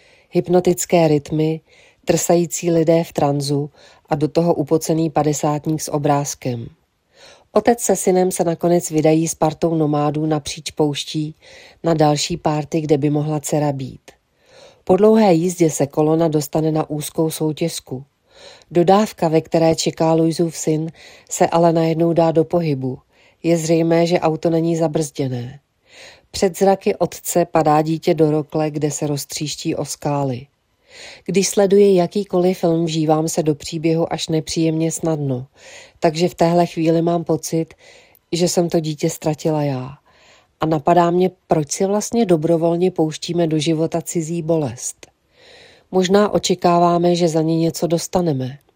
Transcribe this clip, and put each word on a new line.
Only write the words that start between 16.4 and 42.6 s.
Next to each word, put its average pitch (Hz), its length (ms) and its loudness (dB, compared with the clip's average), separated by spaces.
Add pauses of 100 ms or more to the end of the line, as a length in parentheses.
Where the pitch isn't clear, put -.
na 156 180 -2
úzkou 151 400 -4
soutězku. 156 720 -6 (680)
Dodávka, 175 560 2
ve 160 140 2
které 165 340 2
čeká 160 380 0
Luisův 165 440 0
syn, 160 340 -2 (380)
se - 180 0
ale 170 260 4
najednou 165 400 2
dá 165 180 4
do 160 120 4
pohybu. 143 560 -2 (440)
Je 170 140 2
zřejmé, 165 500 2
že 170 120 2
auto 160 300 0
není 165 260 0
zabrzděné. 147 840 -4 (720)
Před 185 260 -2
zraky 196 380 2
otce - 500 -2
padá 156 360 2
dítě 160 320 0
do 156 180 2
rokle, 151 400 -2
kde 147 200 -4
se 151 160 -6
roztříští 147 680 -6
o 147 100 -6
skály. 143 600 -4 (800)
Když 185 220 2
sleduji 202 480 4
jakýkoliv 180 640 0
film, 165 260 2
vžívám 156 420 0
se 165 160 -2
do 151 120 0
příběhu 160 580 -2
až 160 140 -8
nepříjemně 160 640 -2
snadno, 143 540 -4 (540)
takže 170 300 0
v - 60 -20
téhle 170 300 2
chvíli 165 360 0
mám 170 220 0
pocit, 160 500 -4 (580)
že 175 180 0
jsem 175 200 0
to 170 100 0
dítě 156 300 -2
ztratila 156 540 -2
já. 135 260 -4 (680)
A 160 60 -4
napadá 170 460 2
mě, 180 200 0 (160)
proč 156 240 0
si - 140 -2
vlastně 208 400 -2
dobrovolně 170 640 2